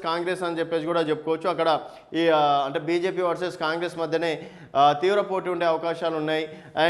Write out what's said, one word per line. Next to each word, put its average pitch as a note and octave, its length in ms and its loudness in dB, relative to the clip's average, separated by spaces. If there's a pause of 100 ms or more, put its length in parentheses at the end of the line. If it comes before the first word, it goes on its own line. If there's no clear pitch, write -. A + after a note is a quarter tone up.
కాంగ్రెస్ F3 380 -2
అని E3+ 160 -4
చెప్పేసి E3 280 -2
కూడా E3+ 140 0
చెప్పుకోవచ్చు. D#3+ 500 -2
అక్కడ D#3+ 300 2 (340)
ఈ, E3 140 2
ఆ, D3 380 4
అంటే C#3+ 120 -2
బీజేపీ F3 440 -2
వర్సెస్ F3 360 -2
కాంగ్రెస్ E3 400 -4
మధ్యనే, E3 480 -2 (300)
ఆ, C#3+ 160 8
తీవ్ర F#3+ 280 2
పోటీ F#3 300 -2
ఉండే F3 160 0
అవకాశాలు E3 500 -2
ఉన్నాయి. D#3 320 -2 (420)